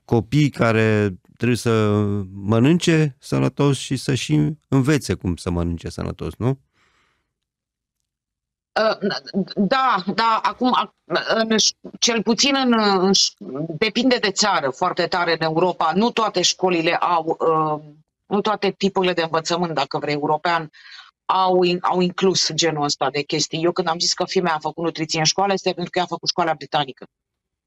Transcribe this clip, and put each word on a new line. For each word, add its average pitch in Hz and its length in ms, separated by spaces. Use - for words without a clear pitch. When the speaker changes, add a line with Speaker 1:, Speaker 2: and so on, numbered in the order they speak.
Speaker 1:
copii 135 440
care 110 640
trebuie 120 200
să 110 320
mănânce 139 840
sănătos 135 580
și - 180
să 135 200
și 151 360
învețe 135 460
cum 87 220
să - 140
mănânce 85 400
sănătos, 87 480
nu? 131 220
Speaker 2:
Uh, 208 280
da, 226 480
da, 226 280
acum, 240 300
ac-, - 200
în 220 220
ș-, - 160
cel 226 220
puțin 269 340
în, 254 240
în 196 340
ș-, - 200
depinde 240 400
de 202 140
țară 170 380
foarte 175 380
tare 170 240
în 160 100
Europa. 165 540
Nu 233 160
toate 202 300
școlile 170 540
au, 165 440
uh, 156 540
nu 196 160
toate 202 300
tipurile 190 420
de 170 80
învățământ, 165 520
dacă 143 240
vrei, 147 160
european, 156 560
au 185 380
in-, 180 180
au 175 180
inclus 180 540
genul 151 300
ăsta 143 260
de 147 120
chestii. 156 420
Eu 170 80
când 175 160
am 165 120
zis - 140
că 180 120
fimea 175 280
a 151 60
făcut 160 240
nutriție 160 360
în 156 60
școală, 190 280
este 190 180
pentru 175 200
că - 60
ea 180 60
a 175 40
făcut 165 220
școala 165 240
britanică. 147 520